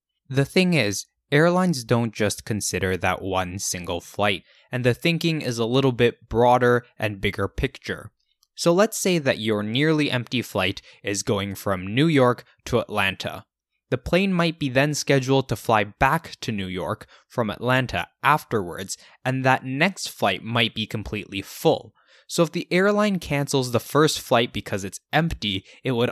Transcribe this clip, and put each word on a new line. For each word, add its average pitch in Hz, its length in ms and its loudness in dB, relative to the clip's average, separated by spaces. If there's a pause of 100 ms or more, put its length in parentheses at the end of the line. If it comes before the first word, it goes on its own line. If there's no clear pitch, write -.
(280)
The 135 180 0
thing 180 280 2
is, 104 320 0 (260)
airlines 175 520 4
don't 117 300 0
just - 320 -2
consider 92 520 -2
that 92 240 -2
one 92 380 -4
single 90 420 -6
flight, 101 420 -2 (280)
and 127 120 -4
the 120 100 4
thinking 165 480 0
is 120 180 -4
a 117 60 0
little 131 260 2
bit 117 380 0
broader 123 560 4 (120)
and 101 240 -4
bigger 98 260 -2
picture. - 640 -6 (440)
So - 180 2
let's 208 240 2
say 185 220 0
that 131 200 0
your 107 240 -2
nearly 147 460 0
empty 123 320 -2
flight 95 400 -2 (220)
is 101 200 -4
going 98 320 -2
from 95 380 -4
New 139 140 2
York 127 380 4 (200)
to 120 140 0
Atlanta. 98 680 -4 (460)
The 131 80 0
plane 190 340 0
might 170 240 0
be 143 120 -2
then 139 260 2
scheduled 135 540 2
to 113 60 -2
fly 107 280 2
back 135 580 -2
to - 100 -6
New 98 160 -4
York 90 380 -6 (220)
from 110 240 -2
Atlanta 123 560 -2 (160)
afterwards, 101 760 -2 (260)
and 131 220 -2
that 131 180 4
next 143 440 -2
flight 98 360 -2
might 117 300 0
be 107 140 -4
completely 101 560 -8
full. - 500 0 (340)
So - 140 0
if 165 100 2
the - 200 -8
airline 208 480 2
cancels 139 520 -2
the 117 80 2
first 151 400 2
flight 120 320 2
because 101 320 -6
it's 95 160 -12 (140)
empty, 120 500 -2 (200)
it 135 80 -2
would 120 200 0